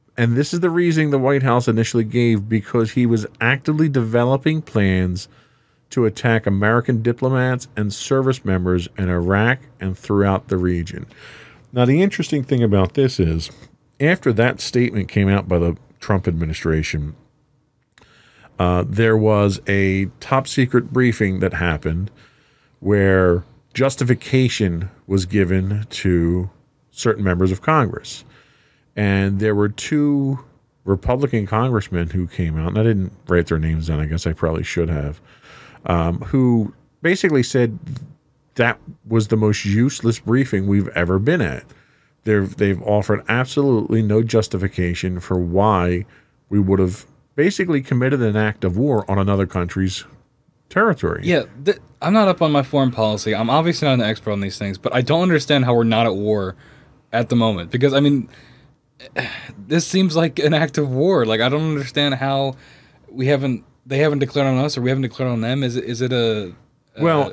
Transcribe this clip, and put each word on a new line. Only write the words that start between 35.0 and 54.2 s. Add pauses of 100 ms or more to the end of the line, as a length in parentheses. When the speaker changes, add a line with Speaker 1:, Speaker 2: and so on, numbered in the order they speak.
Speaker 1:
um,
who (300)
basically
said (720)
that (300)
was
the
most
useless
briefing
we've
ever
been
at. (600)
They've,
they've
offered
absolutely
no
justification
for
why (440)
we
would
have (300)
basically
committed
an
act
of
war
on
another
country's (640)
territory.
Speaker 2:
Yeah, (200)
th-, (240)
I'm
not
up
on
my
foreign
policy.
I'm
obviously
not
an
expert